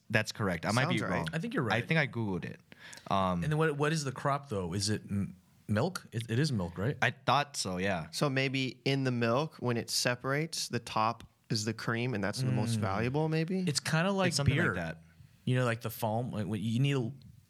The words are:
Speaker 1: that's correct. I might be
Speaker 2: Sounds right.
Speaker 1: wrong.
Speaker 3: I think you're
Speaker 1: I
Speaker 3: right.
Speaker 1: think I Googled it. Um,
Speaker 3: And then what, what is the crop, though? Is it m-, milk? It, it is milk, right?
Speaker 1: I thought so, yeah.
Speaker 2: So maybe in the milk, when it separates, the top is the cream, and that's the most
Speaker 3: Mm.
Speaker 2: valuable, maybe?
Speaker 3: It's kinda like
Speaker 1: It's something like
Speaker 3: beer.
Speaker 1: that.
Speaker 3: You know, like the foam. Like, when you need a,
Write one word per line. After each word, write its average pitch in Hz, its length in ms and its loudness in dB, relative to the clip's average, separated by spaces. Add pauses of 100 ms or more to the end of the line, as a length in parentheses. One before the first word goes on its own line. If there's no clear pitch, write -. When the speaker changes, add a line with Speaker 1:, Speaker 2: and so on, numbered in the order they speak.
Speaker 1:
that's 110 220 2
correct. 90 340 0
I 95 60 4
might 123 180 4
be 120 80 2
Speaker 2:
Sounds 104 140 -2
right. 90 60 2
Speaker 1:
wrong. 85 160 -2
Speaker 3:
I 160 60 -4
think 226 140 -6
you're 165 120 0
Speaker 1:
I - 100 0
Speaker 3:
right. 120 120 0
Speaker 1:
think 160 120 4
I 139 80 4
Googled 107 380 -2
it. - 140 -12 (520)
Um, 92 320 2
Speaker 3:
And 156 80 0
then 151 60 2
what, 156 200 2
what 147 140 2
is 156 140 0
the 131 80 -2
crop, 143 360 -2
though? 92 240 -2
Is 101 160 0
it 107 200 0
m-, 101 260 -2 (320)
milk? 127 460 0
It, 113 160 -4
it 113 100 0
is 147 140 0
milk, 87 240 -4
right? 107 240 -2
Speaker 1:
I 120 100 2 (140)
thought 139 320 2
so, 92 200 -2
yeah. 92 340 0
Speaker 2:
So 147 180 0
maybe 131 560 0
in 135 180 2
the 127 80 2
milk, 120 480 2
when 120 160 0
it 110 140 -4
separates, 135 800 -4
the 117 100 -2
top 117 460 0 (240)
is 110 160 -2
the 113 80 -2
cream, 117 400 -2
and 101 100 -2
that's 107 180 -2
the 131 100 0
most 113 260 0
Speaker 3:
Mm. 104 40 0
Speaker 2:
valuable, 117 460 0
maybe? 160 400 0
Speaker 3:
It's 147 140 -2
kinda 170 320 2
like 190 160 2
Speaker 1:
It's 139 80 0
something 131 180 4
like 175 80 2
Speaker 3:
beer. 113 120 2
Speaker 1:
that. 82 260 -4 (440)
Speaker 3:
You 127 100 2
know, 127 100 4
like 117 160 0
the 113 80 -6
foam. 113 420 -2
Like, 104 140 -2
when 98 160 -2
you 113 180 0
need 139 180 4
a, 117 140 0 (380)